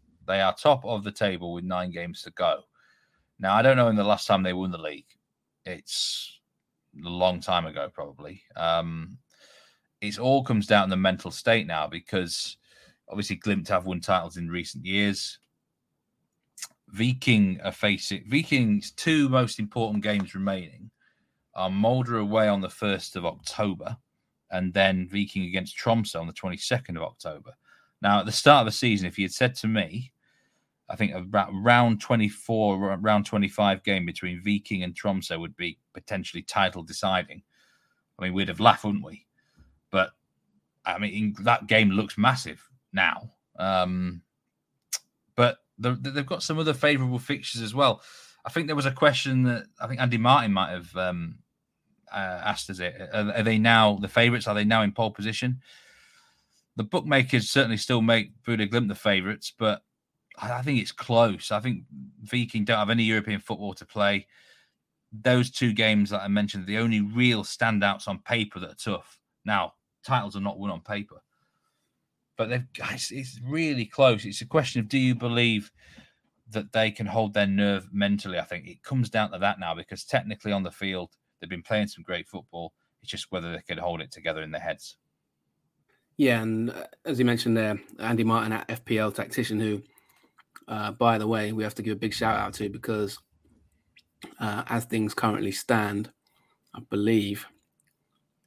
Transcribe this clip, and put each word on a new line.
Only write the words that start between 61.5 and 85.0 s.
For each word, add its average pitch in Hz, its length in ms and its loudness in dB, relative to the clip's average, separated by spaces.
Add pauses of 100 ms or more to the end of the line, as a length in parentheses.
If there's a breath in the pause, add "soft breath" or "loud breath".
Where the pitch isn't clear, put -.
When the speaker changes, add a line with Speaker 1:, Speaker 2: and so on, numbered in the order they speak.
Speaker 1:
I 107 100 0
think 110 240 -4 (380)
Viking 113 420 -2
don't 113 140 2
have 104 120 2
any 117 140 4
European 107 360 0
football 101 340 -8
to - 120 -18
play. 101 400 2 (840 soft breath)
Those 123 380 2
two 120 220 0
games 104 380 4
that 101 120 -4
I 101 60 -8
mentioned 101 360 0
are - 20 -10
the 104 120 -2
only 113 220 2
real 110 440 2
standouts 101 640 0
on 98 120 -8
paper 110 400 -4
that 82 100 -12
are - 40 -20
tough. - 440 -8 (260)
Now, 98 300 -2 (300)
titles 104 320 -2
are 98 40 -6
not 98 180 -6
won 98 120 -6
on 90 100 -8
paper. 104 420 -10 (1160)
But 110 100 -2
they've, 123 180 -4 (240)
it's, - 200 -8
it's 127 360 -12
really 147 380 -2
close. 120 400 4
It's 101 160 -8
a 123 60 -12
question 127 340 0
of, 107 80 -4
do 135 100 0
you 127 160 4
believe 117 560 0 (800 soft breath)
that 107 240 -6
they 113 180 2
can 110 160 -6
hold 104 280 -2
their 104 120 4
nerve 98 460 2
mentally? 101 460 0
I 80 60 -4
think 80 220 -10
it - 160 -20
comes 127 280 -2
down 107 220 0
to 92 60 -10
that 98 220 0
now, 82 140 -4
because 80 300 -12
technically 104 460 -4
on 98 120 0
the 87 80 -6
field, 92 400 -8 (280)
they've 82 120 -14
been 87 120 -8
playing 107 260 0
some 85 140 -16
great 87 240 -8
football. 85 460 -14 (300)
It's - 80 -16
just - 200 -12
whether 85 220 -6
they 82 80 -10
can - 160 -10
hold 85 240 -6
it 78 100 -12
together 80 320 -6
in 78 80 -12
their 76 120 -10
heads. - 340 -10 (1200)